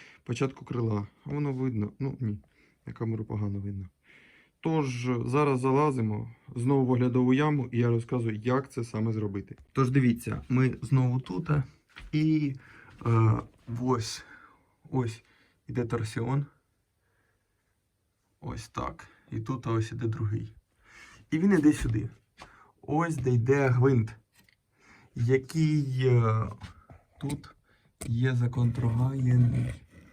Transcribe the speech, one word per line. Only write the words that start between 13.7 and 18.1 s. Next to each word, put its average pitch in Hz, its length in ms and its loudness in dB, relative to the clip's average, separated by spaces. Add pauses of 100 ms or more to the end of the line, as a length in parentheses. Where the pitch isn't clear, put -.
ось, 123 440 -4 (680)
ось 117 320 -4 (460)
іде 120 160 -2
торсіон. 117 640 -4 (1900)